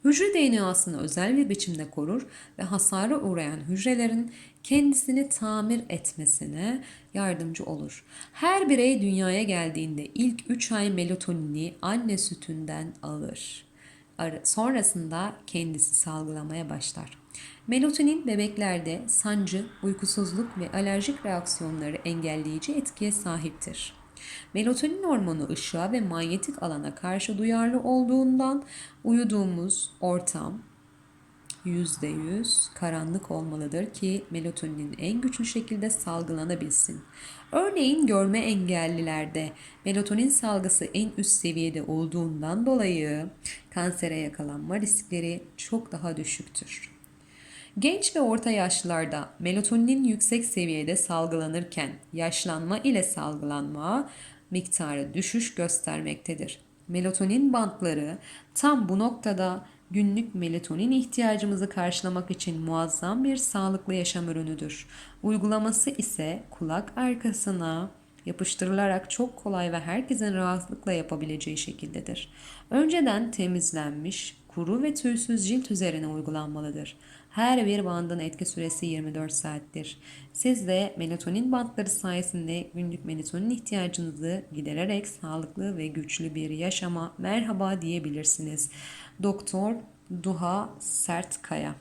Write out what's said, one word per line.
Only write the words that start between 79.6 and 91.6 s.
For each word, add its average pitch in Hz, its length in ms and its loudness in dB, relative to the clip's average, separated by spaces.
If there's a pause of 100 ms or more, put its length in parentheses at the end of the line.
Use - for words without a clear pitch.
Siz 240 340 2
de 190 320 2
melatonin 175 540 0
bantları 233 380 0
sayesinde 175 840 -2
günlük 175 300 -4
melatonin 170 460 -4
ihtiyacınızı 175 920 -2 (100)
gidererek 160 560 -2
sağlıklı 165 680 -6
ve 156 100 -4
güçlü 156 480 -6
bir 156 160 -4
yaşama 170 680 -2
merhaba 196 640 0
diyebilirsiniz. 156 880 -2 (520)
Doktor 202 520 0 (480)
Duha 185 560 0
Sertkaya. - 1040 -4